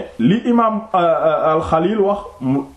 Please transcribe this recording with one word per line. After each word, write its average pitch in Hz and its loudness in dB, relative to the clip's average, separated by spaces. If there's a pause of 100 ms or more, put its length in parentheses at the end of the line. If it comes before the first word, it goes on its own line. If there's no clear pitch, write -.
(180)
li 175 2
imaam, 226 2 (120)
euh, 185 2
euh, 156 0
al-Khalil 185 0
wax 196 0 (220)
mu 135 -2 (160)